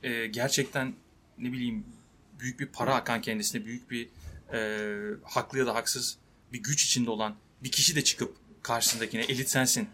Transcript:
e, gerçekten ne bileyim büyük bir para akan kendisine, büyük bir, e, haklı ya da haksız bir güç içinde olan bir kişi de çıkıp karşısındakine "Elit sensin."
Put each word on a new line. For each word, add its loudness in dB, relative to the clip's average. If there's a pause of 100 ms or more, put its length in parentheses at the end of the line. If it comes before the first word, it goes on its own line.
e, -2
gerçekten 0 (420)
ne -4
bileyim -4 (540)
büyük -8
bir -2
para 2
akan 0
kendisine, -2
büyük -10
bir, -6 (440)
e, -2
haklı -2
ya 4
da 2
haksız -2 (360)
bir -10
güç 2
içinde 4
olan 0 (280)
bir -2
kişi 6
de 4
çıkıp 0 (260)
karşısındakine 2
"Elit 0
sensin." 2